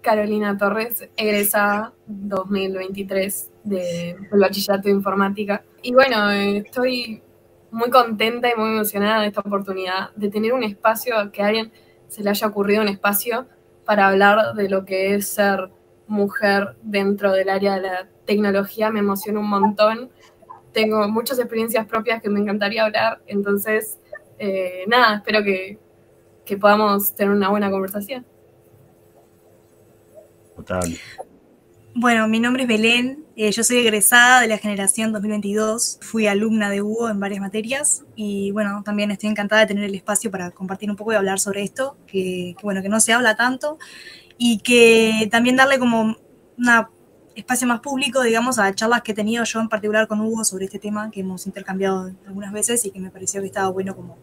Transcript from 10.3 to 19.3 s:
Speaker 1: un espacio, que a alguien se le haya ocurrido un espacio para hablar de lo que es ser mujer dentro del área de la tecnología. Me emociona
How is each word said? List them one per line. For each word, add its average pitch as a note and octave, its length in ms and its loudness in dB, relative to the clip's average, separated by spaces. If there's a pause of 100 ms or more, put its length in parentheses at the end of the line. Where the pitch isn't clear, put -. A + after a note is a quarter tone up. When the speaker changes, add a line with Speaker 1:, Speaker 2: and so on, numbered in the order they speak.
Speaker 1:
un B3+ 100 0
espacio, A3 500 -2 (180)
que G3+ 100 -8
a G3+ 60 2
alguien A3+ 240 -2 (360)
se - 160 -14
le G3+ 80 0
haya G#3+ 160 0
ocurrido G#3 340 0
un G#3+ 80 2
espacio G3+ 580 -2 (380)
para G3+ 240 4
hablar G3+ 460 4
de G3 140 -2
lo F#3+ 160 -2
que F#3+ 300 0
es G3+ 120 -2
ser G3 420 0 (380)
mujer G3+ 720 0
dentro G3+ 520 0
del F#3+ 160 2
área G3 260 0
de F#3 60 -4
la F#3 280 -6 (160)
tecnología. G#3 640 0
Me G#3+ 100 -2
emociona G3+ 400 -2